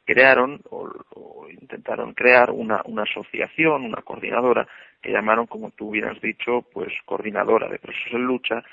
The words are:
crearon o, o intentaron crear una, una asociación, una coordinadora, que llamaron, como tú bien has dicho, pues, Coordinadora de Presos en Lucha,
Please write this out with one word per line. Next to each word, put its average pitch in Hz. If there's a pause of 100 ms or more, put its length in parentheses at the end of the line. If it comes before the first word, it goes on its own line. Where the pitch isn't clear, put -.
crearon 131
o, - (260)
o 76
intentaron -
crear 123
una, 110
una 110
asociación, 131
una 113
coordinadora, 117 (360)
que -
llamaron, 107
como 110
tú 107
bien 107
has 107
dicho, 117 (100)
pues, - (100)
Coordinadora 104
de -
Presos -
en 120
Lucha, 123